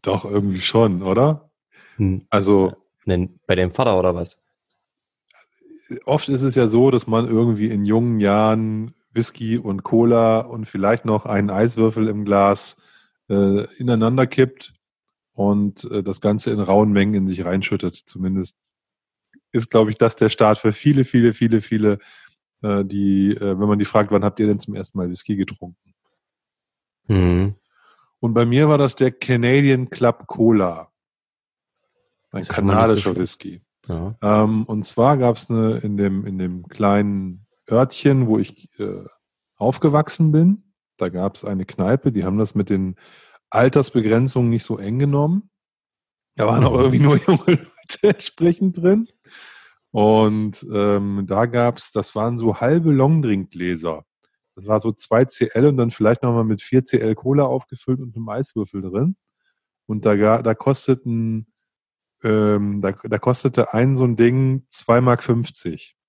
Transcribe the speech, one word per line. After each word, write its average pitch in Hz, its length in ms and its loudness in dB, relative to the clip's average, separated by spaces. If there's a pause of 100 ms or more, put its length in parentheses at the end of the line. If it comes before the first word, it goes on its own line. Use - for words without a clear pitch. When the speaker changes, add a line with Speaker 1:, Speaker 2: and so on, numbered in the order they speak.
Speaker 1:
doch, 101 220 -4
irgendwie 101 360 -2
schon, 101 420 2
oder? 127 480 0 (460)
Speaker 2:
Hm. 95 340 -2
Speaker 1:
Also 98 440 2 (300)
Speaker 2:
Nen-, 92 420 -2
bei 95 80 0
deinem 90 180 0
Vater 113 260 0
oder 90 160 0
was? 87 280 -10 (1600)
Speaker 1:
Oft 143 240 -2
ist 135 140 -2
es 131 120 -2
ja 123 140 2
so, 120 220 4
dass 123 160 0
man 113 220 -2
irgendwie 113 400 0
in 104 180 -2
jungen 113 340 0
Jahren 110 760 0 (180)
Whisky 117 440 -4
und 98 280 -6
Cola 113 560 4
und 117 260 -12
vielleicht 104 380 -2
noch 107 200 -2
einen 101 260 -2
Eiswürfel 110 580 0
im 104 160 -6
Glas, 101 520 2 (540)
äh, 101 340 0 (140)
ineinander 123 480 0
kippt - 480 -2 (580)
und, 101 520 -2
äh, 101 180 -6
das 95 180 -8
Ganze 110 300 0
in 107 100 -2
rauen 101 320 2
Mengen 101 220 2
in 95 140 0
sich 90 160 -6
reinschüttet. 92 520 -4
Zumindest - 800 -8 (800)
ist, 113 180 -2
glaub 110 180 4
ich, 107 80 -6
das 113 200 0
der 110 120 2
Start 107 300 2
für 110 140 0
viele, 135 340 2
viele, 117 260 2
viele, 113 300 0
viele, 104 360 0 (640)
äh, 101 220 -2
die, 98 480 0
äh, 98 260 -4
wenn 104 100 0
man 104 100 2
die 101 80 0
fragt, 104 240 0
"Wann 101 140 2
habt 101 160 -2
ihr 107 60 2
denn 104 120 0
zum 104 160 -12
ersten 98 240 -10
Mal 90 100 -4
Whisky 90 280 -6
getrunken?" 95 580 -10 (1120)
Speaker 2:
Mhm. 92 480 2 (680)
Speaker 1:
Und 117 140 -2
bei 117 100 4
mir 131 240 4
war 147 100 4
das 139 160 2
der 127 160 2
Canadian 127 800 0
Club - 380 -2
Cola. 95 680 0 (1400)
Ein 98 100 -10
Speaker 2:
Ist - 140 -10
schon 98 120 -2
mal 98 80 4
nicht 107 60 4
so 113 60 6
Speaker 1:
kanadischer 107 140 4 (140)
Speaker 2:
schlecht. 87 40 -4
Speaker 1:
Whisky. 90 440 -8 (240)
Speaker 2:
Ja. 90 340 -8
Speaker 1:
Ähm, 107 440 2
und 107 200 -6
zwar 139 320 2
gab's 120 340 -2
eine, 113 280 0
in 104 180 -6
dem, 101 300 -2
in 95 120 -8
dem 90 300 -8
kleinen 101 800 -2 (240)
Örtchen, 131 560 2
wo 107 120 2
ich, - 300 -8 (120)
äh, 98 240 -10 (520)
aufgewachsen 147 760 0
bin, 175 420 0 (220)
da 90 140 -6
gab's 92 340 -8
eine 95 200 -6
Kneipe, 110 480 -2
die 98 120 -4
haben 98 140 -2
das 107 160 -2
mit 104 160 -2
den 95 260 -4 (540)
Altersbegrenzungen 123 1000 0
nicht 117 140 -2
so 107 140 -6
eng 104 200 -6
genommen. 147 520 0 (840)
Da 107 100 0
waren 120 180 4
auch 120 80 4
Speaker 2:
Mhm. 123 80 0
Speaker 1:
irgendwie 131 180 4
nur 143 180 6
<laughs> - 100 0
junge 175 200 4
Leute - 640 -2
entsprechend 180 680 -2
drin. 196 300 2 (840)
Und, 107 800 2
ähm, 101 540 -2
da 101 200 0
gab's, 120 460 -2
das 104 220 -6
waren 117 240 -4
so 113 220 -2
halbe 160 300 2
Longdrink-Gläser. 92 1120 0 (500)
Das 98 120 -18
war 107 140 0
so 113 120 -4
zwei 117 320 0
C 120 300 -2
L 123 120 4
und 143 120 2
dann 117 120 0
vielleicht 110 320 0
nochmal 117 220 0
mit 107 160 -2
vier - 240 0
C - 140 -2
L 110 160 0
Cola 139 300 0
aufgefüllt 131 560 -4
und 120 140 -14
einem 113 140 -12
Eiswürfel 104 540 -8
drin. 113 340 -4 (680)
Und 107 180 -6
da 107 120 4
ga-, 110 260 2
da 113 120 0
kosteten, 113 920 -2 (760)
ähm, 104 580 0
da, 95 120 -2
da 110 260 -6
kostete 123 560 0
ein 131 200 2
so 127 100 2
ein 120 120 0
Ding 131 520 2
zwei 117 320 0
Mark 123 220 2
fünfzig. - 720 -6 (120)